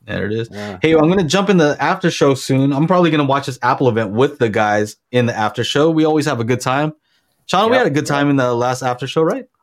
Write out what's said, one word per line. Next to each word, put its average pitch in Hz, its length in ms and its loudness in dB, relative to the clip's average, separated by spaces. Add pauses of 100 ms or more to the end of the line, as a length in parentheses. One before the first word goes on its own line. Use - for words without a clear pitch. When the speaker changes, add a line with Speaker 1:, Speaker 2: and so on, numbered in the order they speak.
Speaker 1:
There 98 200 -6
it 104 60 -6
is. 113 200 -4
Speaker 2:
Yeah. 101 300 -12
Speaker 1:
Hey, 160 120 2
I'm 156 140 4
gonna 185 160 2
jump 185 260 0
in 196 60 4
the 147 240 2
after 170 320 -2
show 143 220 2
soon. 135 380 0
I'm 143 140 0
probably 180 240 2
gonna 151 140 0
watch 135 220 -2
this 127 160 -8
Apple 131 260 2
event 110 240 0
with 135 260 2
the 120 120 2
guys 107 460 0 (140)
in 123 160 2
the 117 100 -2
after 110 280 -2
show. 151 260 2
We 156 140 2
always 156 220 0
have 139 120 -2
a 117 60 -4
good 120 160 -2
time. 147 340 -2 (520)
Sean, 208 240 0
we 254 60 2
Speaker 2:
Yep. 247 100 2
Speaker 1:
had 156 60 0
a - 20 -4
good 143 120 -2
time 143 240 0
in 139 60 2
the 123 180 0
last 123 280 -2
after 127 260 -4
show, 160 140 -2
right? 220 240 -2 (160)